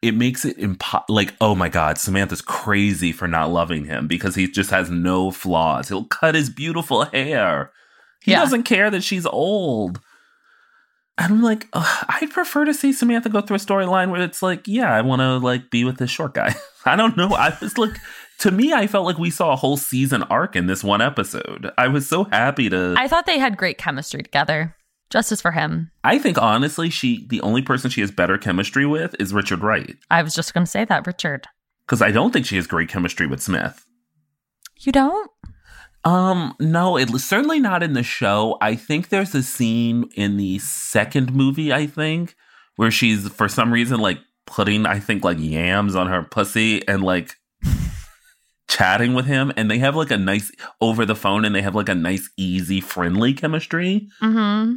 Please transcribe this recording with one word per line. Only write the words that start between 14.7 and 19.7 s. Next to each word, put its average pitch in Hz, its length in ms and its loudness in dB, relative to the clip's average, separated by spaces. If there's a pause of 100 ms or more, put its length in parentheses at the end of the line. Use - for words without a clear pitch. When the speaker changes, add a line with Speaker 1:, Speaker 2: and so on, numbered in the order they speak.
Speaker 1:
I 110 80 4
wanna, 131 380 2
like, 123 320 -2
be 120 140 2
with 127 140 -2
this 123 120 -2
short 147 240 -6
guy." - 220 0 (140)
<laughs> - 160 -10
I 131 100 4
don't 226 200 2
know. 190 180 2
I 151 260 2
was 214 180 -8
like, 220 180 0 (440)
to 202 100 4
me, 233 220 2
I 220 160 2
felt 202 180 0
like 175 100 0
we 170 140 -2
saw 160 220 2
a 131 40 2
whole 139 200 0